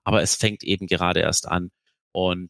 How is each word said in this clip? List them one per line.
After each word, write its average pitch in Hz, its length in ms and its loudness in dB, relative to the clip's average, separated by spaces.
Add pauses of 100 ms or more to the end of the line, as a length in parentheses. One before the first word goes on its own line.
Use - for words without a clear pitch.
aber 101 200 4
es - 120 0
fängt 104 280 -2
eben 95 240 -2
gerade 87 320 2
erst - 280 0
an. 90 220 -2 (420)
Und 90 380 -2